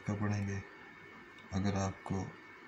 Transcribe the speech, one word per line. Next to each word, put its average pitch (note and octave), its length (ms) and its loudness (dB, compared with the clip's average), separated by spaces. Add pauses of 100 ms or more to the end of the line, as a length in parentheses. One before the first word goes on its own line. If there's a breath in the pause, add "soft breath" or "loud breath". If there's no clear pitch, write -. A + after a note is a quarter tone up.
का G#2+ 100 2
पढ़ेंगे। G2+ 440 2 (960)
अगर F#2+ 220 6
आपको F#2+ 440 2 (480)